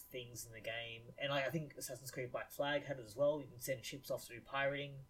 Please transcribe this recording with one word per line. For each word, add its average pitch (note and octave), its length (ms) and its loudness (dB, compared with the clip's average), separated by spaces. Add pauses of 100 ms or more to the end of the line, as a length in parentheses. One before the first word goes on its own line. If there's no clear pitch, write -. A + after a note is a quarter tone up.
(120)
things A#2+ 340 -6
in A2+ 60 -10
the A2+ 80 -12
game. A#2 580 -4
And C#3 140 2
I, C#3 140 6
I B2+ 40 2
think D3+ 280 0
Assassin's C3 340 -6
Creed B2 220 -2
Black A2+ 180 -4
Flag C#3+ 340 4
had C3+ 140 -2
it A#2 60 -8
as G#2 100 -12
well. D3 240 8
You C3+ 80 -6
can - 140 -14
send C3 240 0
ships - 260 -4
off B2 160 0
to A#2+ 60 -12
do A#2 80 -8
pirating. C#3 500 2 (180)